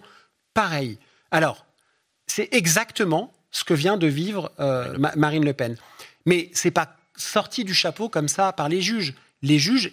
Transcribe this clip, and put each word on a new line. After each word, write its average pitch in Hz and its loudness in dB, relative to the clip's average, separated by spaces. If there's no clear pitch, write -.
pareil. 147 -2
Alors, 156 0
c'est - -4
exactement 190 2
ce - -6
que 170 2
vient 180 2
de 165 2
vivre, 165 -2
euh, 131 -2
Ma-, 139 0
Marine 151 2
Le 143 2
Pen. 120 -4
Mais 175 2
c'est - 0
pas - -2
sorti - -4
du 185 -2
chapeau 190 -2
comme 151 -2
ça 190 0
par 147 -4
les 175 0
juges. 180 -2
Les 147 4
juges, 196 0